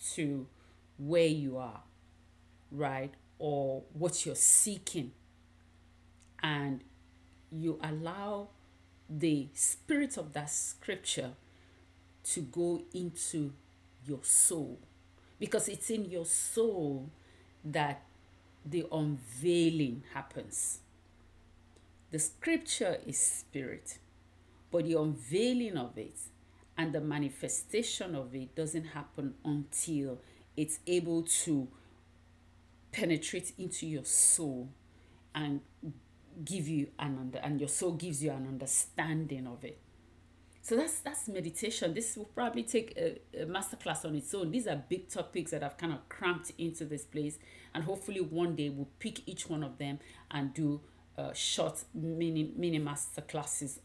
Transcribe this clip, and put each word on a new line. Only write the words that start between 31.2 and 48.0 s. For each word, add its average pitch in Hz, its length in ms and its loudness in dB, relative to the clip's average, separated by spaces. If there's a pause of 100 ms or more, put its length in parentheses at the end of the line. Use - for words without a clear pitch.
to 143 440 2 (1200)
penetrate 170 640 0
into 175 300 -6
your 147 160 -4
soul 131 640 4 (640)
and 143 280 0 (840)
give 165 240 -2
you 147 200 2 (120)
an 139 180 -2
under-, 127 220 -6
and 143 220 0
your 143 80 -2
soul 175 240 2
gives 151 280 -4
you 151 100 0
an 131 140 -4
understanding 139 1000 0
of 120 160 -10
it. - 160 -12 (800)
So 233 140 0
that's, 320 240 2
that's - 300 -6
meditation. 185 640 -2
This 226 240 -2
will 214 80 -8
probably 233 380 -2
take 226 340 2
a, 165 220 0 (220)
a 165 40 -2
masterclass 180 580 -2
on 151 120 0
its - 180 -2
own. 180 180 0
These 226 160 2
are 156 80 0
big 185 320 -4
topics 175 440 -4
that 147 120 -2
I've 143 140 -4
kind 165 160 0
of - 160 -8
cramped 175 480 0
into 165 260 -4
this 147 220 -6
place, 151 340 -4 (340)
and 156 120 -2
hopefully 196 340 -4